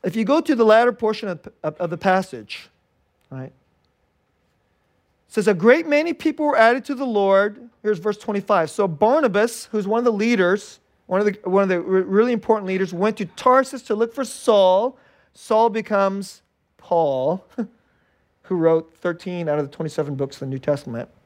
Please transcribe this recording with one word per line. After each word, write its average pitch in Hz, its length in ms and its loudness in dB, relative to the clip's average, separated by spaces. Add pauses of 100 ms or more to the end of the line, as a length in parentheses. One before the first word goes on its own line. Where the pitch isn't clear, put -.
If 185 100 -4
you 226 100 -2
go 285 160 2
to 320 140 -2
the 226 100 2
latter 226 280 6
portion 214 360 -4
of, 175 200 -10 (140)
of, 202 160 -6
of 175 120 -4
the 170 60 -6
passage, 185 720 -4 (640)
right? 131 220 -14 (1800)
It - 60 -20
says, 208 140 0
"A 202 60 2
great 254 340 4
many 302 240 2
people 311 340 -4
were 294 100 0
added 233 280 4
to 285 100 -8
the 262 120 -6
Lord." 202 640 0 (140)
Here's 208 160 -2
verse 208 200 -6
twenty-five. 196 520 -2
"So 202 160 0
Barnabas, 220 760 0
who's 208 240 -4
one 220 100 0
of 247 60 -2
the 233 80 2
leaders, 208 680 0 (280)
one 185 140 -2
of 208 60 0
the, 196 240 -4
one 196 140 4
of 190 40 0
the 180 120 0
re-, 190 220 0
really 208 300 2
important 214 360 -2
leaders, 190 240 -2
went 208 240 -2
to 202 80 -6
Tarsus 254 580 0
to 240 140 -4
look 226 180 -2
for 269 100 -6
Saul." 202 720 2 (360)
Saul 220 380 0
becomes 196 720 -4 (340)
Paul, 156 680 -2 (120)
<laughs> - 840 -14
who 185 120 -6
wrote 160 400 0
thirteen 175 540 -6
out 147 100 0
of 143 100 -4
the 147 60 -18
twenty-seven 151 400 -6
books 135 220 -6
of - 40 -20
the 139 60 -8
New 131 140 -8
Testament. 131 480 -6 (180)